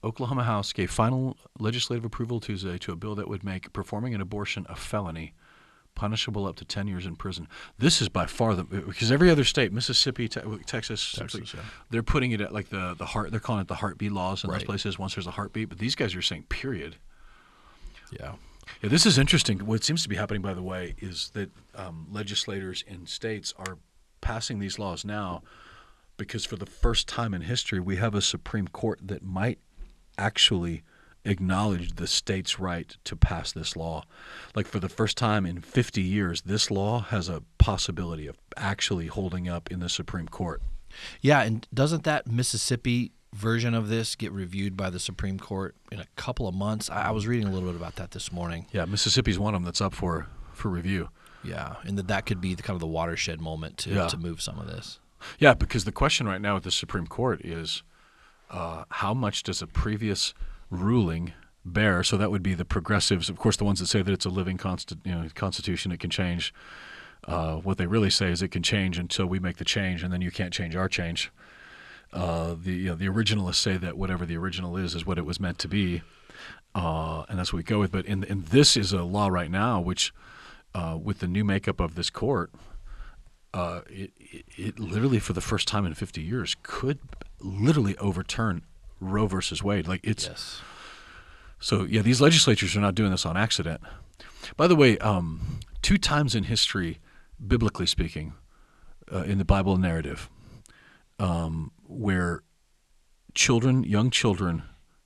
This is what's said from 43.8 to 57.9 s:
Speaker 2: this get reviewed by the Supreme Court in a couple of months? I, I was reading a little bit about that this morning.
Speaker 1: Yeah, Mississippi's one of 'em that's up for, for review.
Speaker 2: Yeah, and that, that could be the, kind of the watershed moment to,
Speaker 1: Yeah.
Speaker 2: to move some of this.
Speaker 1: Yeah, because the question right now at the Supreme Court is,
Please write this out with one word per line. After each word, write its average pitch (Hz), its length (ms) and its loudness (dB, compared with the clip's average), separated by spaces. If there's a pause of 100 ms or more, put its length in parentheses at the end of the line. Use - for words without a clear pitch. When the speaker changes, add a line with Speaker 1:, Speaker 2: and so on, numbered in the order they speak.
Speaker 2:
this 113 260 0
get 110 160 -6
reviewed 98 420 -4
by 95 140 -2
the 90 120 -4
Supreme 95 380 -4
Court 95 380 -6 (160)
in 101 80 -10
a 87 60 -12 (100)
couple 123 320 -4
of 90 60 -4
months? 107 340 -2
I, 87 200 -2
I - 20 0
was 110 160 0
reading 117 200 2
a 98 60 0
little 92 160 -2
bit 87 80 -4
about 85 200 -8
that 90 160 -10
this - 200 -10
morning. 85 400 -6
Speaker 1:
Yeah, 87 140 0
Mississippi's 104 520 2
one 104 160 2
of 95 60 2
'em 87 40 -2
that's 87 180 -2
up 95 100 0
for, 80 360 -2 (260)
for - 160 -4
review. 90 400 -2 (340)
Speaker 2:
Yeah, 80 380 -8
and 98 160 -2
that, 92 100 -4
that 98 160 0
could 98 160 -2
be 92 140 0
the, - 80 -10
kind 101 140 -4
of 85 40 -4
the 82 60 -4
watershed 82 520 -2
moment 80 400 -8
to, - 120 -6
Speaker 1:
Yeah. 98 160 2
Speaker 2:
to - 100 -2
move 85 240 -6
some - 180 -8
of 80 80 -8
this. - 320 -12 (400)
Speaker 1:
Yeah, 143 160 10
because - 300 0
the 101 80 -4
question 135 360 2
right 95 120 -2
now 104 160 2
at 90 60 -2
the 92 80 -4
Supreme - 360 -2
Court 113 380 0
is, 82 380 -6 (680)